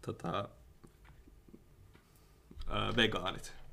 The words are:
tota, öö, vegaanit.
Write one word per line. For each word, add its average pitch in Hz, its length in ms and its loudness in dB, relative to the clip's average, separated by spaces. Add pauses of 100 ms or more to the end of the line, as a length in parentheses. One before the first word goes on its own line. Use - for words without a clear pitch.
tota, - 440 -2 (2250)
öö, 104 260 4
vegaanit. 98 580 4 (200)